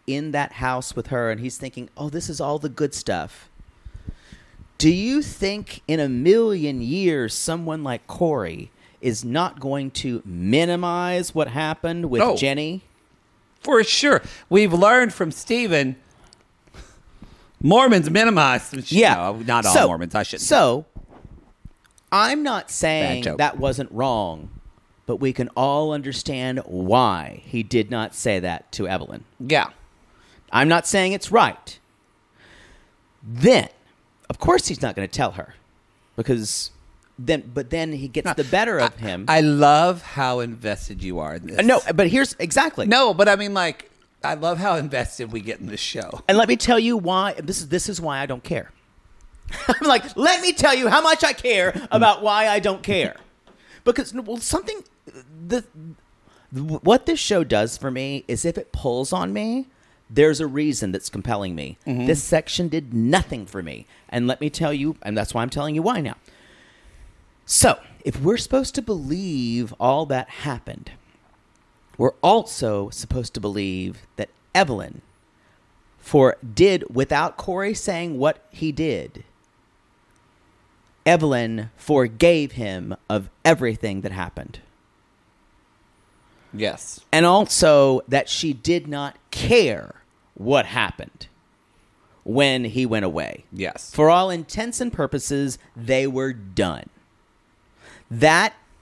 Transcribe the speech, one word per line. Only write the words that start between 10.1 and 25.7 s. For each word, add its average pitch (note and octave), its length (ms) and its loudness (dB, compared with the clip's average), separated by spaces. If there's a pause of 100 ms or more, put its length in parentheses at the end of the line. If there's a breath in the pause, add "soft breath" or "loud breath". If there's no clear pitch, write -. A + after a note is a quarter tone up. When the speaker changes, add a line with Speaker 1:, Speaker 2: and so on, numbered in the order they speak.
Speaker 1:
minimize F3 1080 -2
what D3+ 140 0
happened D#3 640 -4
with A#2+ 100 2
Speaker 2:
Oh. A#3+ 160 2
Speaker 1:
Jenny. D3+ 460 -2 (800)
Speaker 2:
For A3+ 240 4
sure. C#4 360 2 (300 loud breath)
We've G3 220 6
learned G#3 420 6
from E3 180 -2
Stephen, D#3+ 640 0 (1700 loud breath)
Mormons F#3+ 480 6
minimize E3+ 540 2
some C3+ 180 -12
shit. - 160 -6
Speaker 1:
Yeah. G3 180 6
Speaker 2:
No, F2+ 160 -2 (120)
not A#2 220 2
all F#2 80 4
Speaker 1:
So, F#3 120 8
Speaker 2:
Mormons. E2+ 280 -2
I G#2+ 100 0
shouldn't. - 220 -10
Speaker 1:
so, D#3 380 4 (1300)
I'm A#3 300 2
not A3+ 280 -4
saying D3+ 520 -2
Speaker 2:
Bad - 80 -2
joke. - 80 -4
Speaker 1:
that D3 200 0
wasn't C3+ 340 -4
wrong, G#2 580 -4 (560)
but A#2 100 -4
we C3 160 -2
can B2 240 -4
all C#3+ 360 0